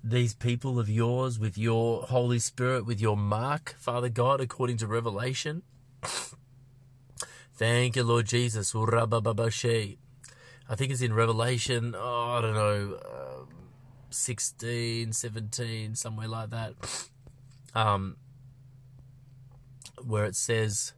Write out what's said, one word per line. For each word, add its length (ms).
these 300
people 440
of 120
yours 500
with 180
your 440
Holy 380
Spirit, 460
with 140
your 160
mark, 640
Father 300
God, 320
according 380
to 60
Revelation? 760
Thank 420
you, 80
Lord 220
Jesus. 480
Urabababashe. 1200
I 80
think 160
it's 100
in 120
Revelation, 840
oh, 340
I 100
don't 120
know, 460
uh, 460
sixteen, 1040
seventeen, 840
somewhere 320
like 220
that, 240
um, 440
where 220
it 100
says 640